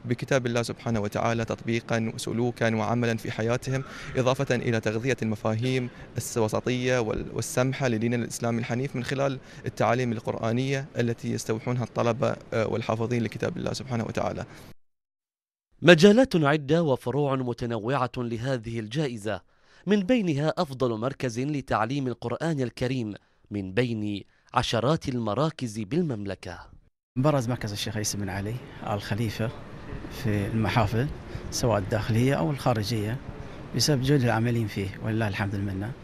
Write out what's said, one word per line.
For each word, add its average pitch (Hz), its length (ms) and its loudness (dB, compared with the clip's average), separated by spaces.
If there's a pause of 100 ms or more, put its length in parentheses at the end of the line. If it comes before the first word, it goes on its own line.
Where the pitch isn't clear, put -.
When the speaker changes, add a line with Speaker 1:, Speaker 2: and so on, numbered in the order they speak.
Speaker 1:
بكتاب 123 420 0
الله 117 160 0
سبحانه 113 380 -2
وتعالى 113 440 0
تطبيقًا 113 680 -2
وسلوكًا 117 640 0
وعملًا 117 400 2
في - 140 -6
حياتهم، 127 540 -2 (320)
إضافة 131 380 2
إلى 113 260 2
تغذية 113 420 0
المفاهيم 113 680 0 (460)
الوسطية 123 640 2
وال-، 110 340 0
والسمحة 131 560 0
لدين 117 260 2
الإسلام 117 440 -2
الحنيف 123 380 -2
من 120 80 -4
خلال 135 340 0 (280)
التعاليم 120 460 2
القرآنية 123 760 -2 (120)
التي 117 340 -2
يستوحونها 117 520 -2
الطلبة، 117 520 0 (180)
آه، 113 120 2
والحافظين 113 560 0
لكتاب - 340 -4
الله - 160 -4
سبحانه 113 320 -4
وتعالى. 92 400 -4 (1400)
Speaker 2:
مجالات 202 540 10
عدة 156 460 4
وفروع 135 540 2
متنوعة 120 800 -2
لهذه 117 640 -4
الجائزة، 110 600 -4 (460)
من 202 140 4
بينها 180 580 2
أفضل 131 400 0
مركز 123 420 -2
لتعليم 131 680 0
القرآن 127 540 -2
الكريم 123 540 -2 (360)
من 95 240 -4
بين 107 500 0 (300)
عشرات 123 540 2
المراكز 117 680 -2
بالمملكة. 101 800 -4 (600)
Speaker 3:
برز 135 300 2
مركز 117 240 -2
الشيخ 104 240 -4
عيسى 104 220 -2
بن 101 100 -4
علي 98 260 -4 (320)
آل 104 160 -2
خليفة 110 480 -2 (720)
في 104 240 0
المحافل، 110 640 2 (420)
سواء 113 280 2
الداخلية 110 560 2
أو 156 160 0
الخارجية، 110 640 0 (600)
بسبب 135 260 4
جهد 139 200 6
العاملين 117 440 2
فيه، 98 220 -4 (160)
ولله 110 240 0
الحمد 101 260 -2
والمنة. 101 380 -2 (120)